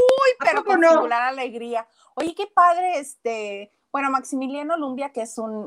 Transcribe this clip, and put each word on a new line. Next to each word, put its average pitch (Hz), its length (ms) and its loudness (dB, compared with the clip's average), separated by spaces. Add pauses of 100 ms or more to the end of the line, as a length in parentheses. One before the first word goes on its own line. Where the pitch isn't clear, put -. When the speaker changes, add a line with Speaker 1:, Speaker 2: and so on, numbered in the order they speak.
(400)
Speaker 1:
¿A - 60 -6
Speaker 2:
pero 339 140 2
Speaker 1:
poco 415 120 -2
Speaker 2:
con 359 100 4
Speaker 1:
no? 330 100 8
Speaker 2:
singular 240 320 2
alegría. 240 640 -6 (280)
Oye, 330 200 -4
qué 403 120 -6
padre, 349 520 4
este, 214 720 -10 (200)
bueno, 277 180 -2
Maximiliano 269 680 -4
Lumbia, 277 340 -6
que 240 100 -8
es 233 160 -10
un, 226 140 -8 (160)